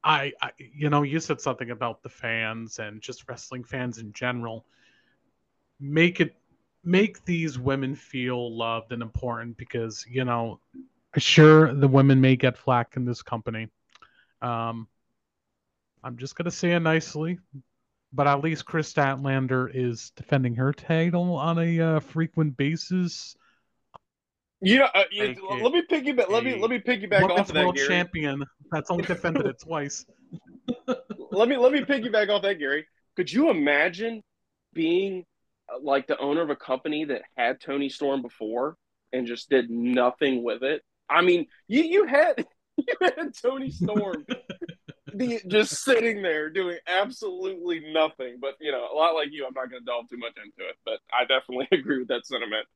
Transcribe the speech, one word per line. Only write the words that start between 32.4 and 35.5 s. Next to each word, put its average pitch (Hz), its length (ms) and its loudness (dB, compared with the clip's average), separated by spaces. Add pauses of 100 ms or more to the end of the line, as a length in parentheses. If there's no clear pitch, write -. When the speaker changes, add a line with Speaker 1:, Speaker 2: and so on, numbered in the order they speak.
Speaker 2:
that, 196 160 -2
Gary. 143 280 -4 (280)
Could - 160 -4
you 285 180 4
imagine 175 720 0 (520)
being, 175 520 0 (480)